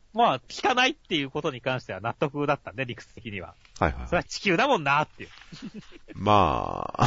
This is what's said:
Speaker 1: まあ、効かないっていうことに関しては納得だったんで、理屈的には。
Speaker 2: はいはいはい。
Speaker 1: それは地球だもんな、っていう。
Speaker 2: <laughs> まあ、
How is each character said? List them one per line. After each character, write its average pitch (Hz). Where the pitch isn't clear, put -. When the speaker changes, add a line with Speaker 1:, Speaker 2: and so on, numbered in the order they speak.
Speaker 1:
ま 214
あ、 127
効 -
か 403
な 247
い 262
っ 294
て -
い 143
う 135
こ 151
と 160
に 127
関 127
し -
て 104
は 92
納 117
得 143
だ 143
っ 135
た 85
ん 92
で、 131
理 120
屈 -
的 -
に 101
は。 85
Speaker 2:
は 90
い 71
は -
い 62
は 60
い。 -
Speaker 1:
そ -
れ 175
は 160
地 -
球 175
だ 254
も 269
ん 165
な、 139
っ 151
て -
い -
う。 -
Speaker 2:
<laughs> -
ま 64
あ、 -